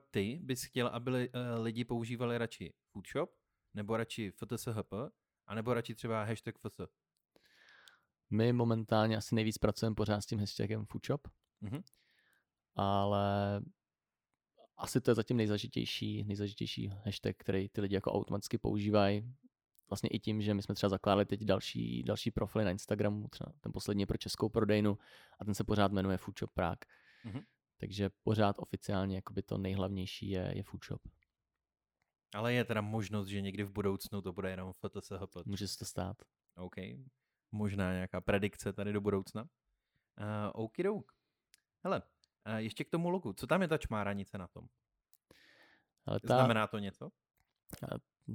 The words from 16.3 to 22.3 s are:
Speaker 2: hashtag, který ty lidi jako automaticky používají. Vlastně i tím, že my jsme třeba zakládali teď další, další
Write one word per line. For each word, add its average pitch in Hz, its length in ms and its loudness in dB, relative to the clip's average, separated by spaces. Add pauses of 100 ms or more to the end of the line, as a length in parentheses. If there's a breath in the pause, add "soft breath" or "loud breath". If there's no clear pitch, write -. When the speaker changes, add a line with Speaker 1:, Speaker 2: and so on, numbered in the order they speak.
Speaker 2:
hashtag, 101 480 -4
který 98 320 -2
ty - 120 -6
lidi 98 140 0
jako - 180 0
automaticky - 460 -2
používají. 104 760 2 (560)
Vlastně 98 180 -2
i - 100 0
tím, 107 240 -2
že 104 120 2
my 101 80 2
jsme 107 120 -2
třeba 101 160 4
zakládali 98 360 6
teď 101 140 -2
další, 117 640 0
další 113 280 0